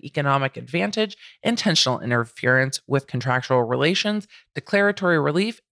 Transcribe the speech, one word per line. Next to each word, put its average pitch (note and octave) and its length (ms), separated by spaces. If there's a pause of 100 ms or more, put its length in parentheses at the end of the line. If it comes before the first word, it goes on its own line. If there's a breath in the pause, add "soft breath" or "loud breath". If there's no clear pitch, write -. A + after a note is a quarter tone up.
economic C#3 540
advantage, G3 600 (240 loud breath)
intentional F3+ 600
interference B2 840
with C3+ 220
contractual B2+ 560
relations, E3 640 (280 loud breath)
declaratory G3+ 640
relief, E3 420 (100)